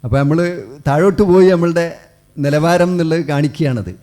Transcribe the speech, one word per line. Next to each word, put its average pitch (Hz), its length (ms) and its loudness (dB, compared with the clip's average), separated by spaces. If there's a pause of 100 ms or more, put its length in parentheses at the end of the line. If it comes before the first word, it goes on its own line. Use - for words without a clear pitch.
അപ്പോൾ 127 180 -2
നമ്മൾ 147 180 0 (480)
താഴോട്ട് 175 440 2
പോയി 185 220 6
നമ്മളുടെ 170 320 0 (600)
നിലവാരം 170 480 0
എന്നുള്ളത് 170 380 -2
കാണിക്കുകയാണത് 139 600 -4 (120)